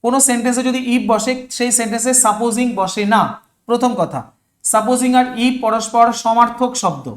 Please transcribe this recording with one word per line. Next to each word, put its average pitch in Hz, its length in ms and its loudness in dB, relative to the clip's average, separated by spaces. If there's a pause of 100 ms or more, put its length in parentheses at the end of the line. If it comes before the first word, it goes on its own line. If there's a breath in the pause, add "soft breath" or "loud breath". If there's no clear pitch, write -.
কোনো 247 140 2 (100)
সেন্টেন্সে 247 400 0
যদি 254 120 0 (140)
if 247 80 2 (100)
বসে 226 200 0 (240)
সেই 247 220 -2
সেন্টেন্সে 226 340 -2 (120)
সাপোজিং 240 420 0 (140)
বসে 190 220 -2 (120)
না। 196 80 4 (460)
প্রথম 240 220 0 (100)
কথা, 143 200 -4 (520)
সাপোজিং 254 380 0 (100)
আর 254 60 2 (200)
if 254 80 2 (100)
পরস্পর 226 400 2 (200)
সমার্থক 233 460 2 (120)
শব্দ 151 240 -4 (100)